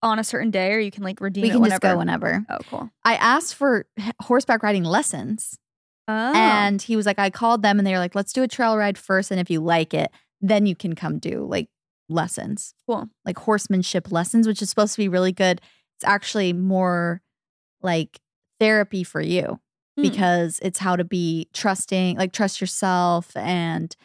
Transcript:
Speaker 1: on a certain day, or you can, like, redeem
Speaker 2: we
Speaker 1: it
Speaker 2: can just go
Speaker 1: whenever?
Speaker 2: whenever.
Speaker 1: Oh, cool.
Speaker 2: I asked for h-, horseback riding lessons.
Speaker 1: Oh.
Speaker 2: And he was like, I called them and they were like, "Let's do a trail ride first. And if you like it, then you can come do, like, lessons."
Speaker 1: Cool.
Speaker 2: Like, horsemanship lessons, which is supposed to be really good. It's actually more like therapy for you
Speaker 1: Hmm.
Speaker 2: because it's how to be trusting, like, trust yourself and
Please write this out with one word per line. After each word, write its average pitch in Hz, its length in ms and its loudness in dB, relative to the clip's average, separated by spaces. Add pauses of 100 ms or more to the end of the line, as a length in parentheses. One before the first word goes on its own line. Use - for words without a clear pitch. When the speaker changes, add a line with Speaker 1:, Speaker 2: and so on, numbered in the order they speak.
Speaker 1:
on 220 160 2
a 220 60 -2
certain 226 260 -2
day, 190 220 0
or 214 60 2
you 214 120 -2
can, 208 120 -12
like, 190 180 -8
redeem 196 220 -4
Speaker 2:
we 226 80 4
Speaker 1:
it - 20 0
Speaker 2:
can 233 120 6
just 196 180 2
go 185 160 4
Speaker 1:
whenever? 170 340 -2
Speaker 2:
whenever. 208 160 -2
Speaker 1:
Oh, - 100 -8 (120)
cool. - 200 -10 (140)
Speaker 2:
I 226 120 4
asked 269 400 2
for 262 300 0 (120)
h-, 214 140 -6 (100)
horseback 240 400 2
riding 202 220 0
lessons. 175 760 -2 (500)
Speaker 1:
Oh. 220 260 -2
Speaker 2:
And 208 460 4
he 226 160 -2
was 214 80 0
like, 202 140 2
I 202 100 2
called 233 340 0
them 208 160 4
and 196 80 2
they 190 60 0
were 185 60 0
like, 180 160 -2
"Let's 202 180 -4
do 262 100 0
a 262 60 0
trail 226 300 0
ride 202 180 0
first. 190 340 -2
And 190 80 -2
if 175 120 -4
you 165 100 0
like 165 320 0
it, 156 180 -2 (320)
then 202 240 4
you 185 80 0
can 165 200 -6
come 156 240 -6
do, - 300 -6
like, - 200 -4 (400)
lessons." - 640 -6 (120)
Speaker 1:
Cool. 220 220 -6 (160)
Speaker 2:
Like, 180 140 -6
horsemanship 190 760 -2
lessons, 180 340 2
which 214 160 -2
is 196 80 -4
supposed 208 240 0
to - 80 -6
be 202 60 0
really 185 240 2
good. 185 280 2 (360)
It's - 80 -14
actually 202 480 0
more 180 720 0 (600)
like 170 380 -2 (380)
therapy 208 460 2
for 160 160 -8
you 170 400 -2 (360)
Speaker 1:
Hmm. - 60 0
Speaker 2:
because 175 600 2
it's 185 160 -4
how 185 180 0
to 175 80 0
be 170 480 -2
trusting, 185 640 0
like, 185 160 -2
trust 202 280 -2
yourself 180 760 0
and 165 580 -4 (100)